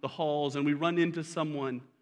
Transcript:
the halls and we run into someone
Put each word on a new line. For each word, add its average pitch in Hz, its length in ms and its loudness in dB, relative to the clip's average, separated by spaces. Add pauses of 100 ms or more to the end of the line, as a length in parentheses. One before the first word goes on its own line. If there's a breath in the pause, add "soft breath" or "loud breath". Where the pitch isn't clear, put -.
the 139 60 -2
halls 147 480 0
and 143 100 0
we 147 80 4
run 170 240 2
into 170 260 2
someone 139 640 -4 (140)